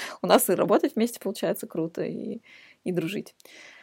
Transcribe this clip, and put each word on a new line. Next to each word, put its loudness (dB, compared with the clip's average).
у -2
нас 6
и 4
работать 2
вместе -2
получается -4
круто, -4
и, -8
и -4
дружить. -4